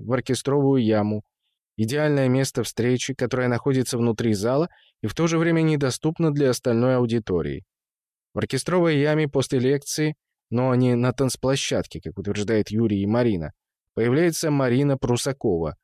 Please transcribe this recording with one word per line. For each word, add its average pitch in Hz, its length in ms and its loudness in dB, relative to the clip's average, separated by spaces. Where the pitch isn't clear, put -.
в 113 120 -6
оркестровую 135 720 2
яму. 107 400 0
Идеальное 139 520 0
место 127 360 0
встречи, 123 500 -2
которое 127 320 -2
находится 123 520 0
внутри 117 360 0
зала 127 340 0
и 117 60 -6
в 104 80 -6
то 165 140 0
же 165 100 0
время 165 240 2
недоступно 156 720 0
для 143 180 2
остальной 123 460 2
аудитории. 92 680 -2
В - 60 -8
оркестровой 165 600 0
яме 151 300 2
после 135 320 0
лекции, 143 560 0
но 123 240 0
не 123 220 4
на 123 160 0
танцплощадке, 127 880 -2
как - 180 -12
утверждает 101 520 -2
Юрий 104 320 0
и 101 40 0
Марина, 107 460 0
появляется 151 560 0
Марина 139 480 0
Прусакова, 117 840 -2